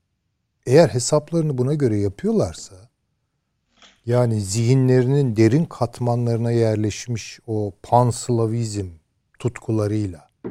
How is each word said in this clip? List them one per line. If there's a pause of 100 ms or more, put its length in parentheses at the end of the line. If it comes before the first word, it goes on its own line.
(680)
Eğer
hesaplarını
buna
göre
yapıyorlarsa, (1300)
yani
zihinlerinin
derin
katmanlarına
yerleşmiş
o (100)
panslavizm (520)
tutkularıyla, (200)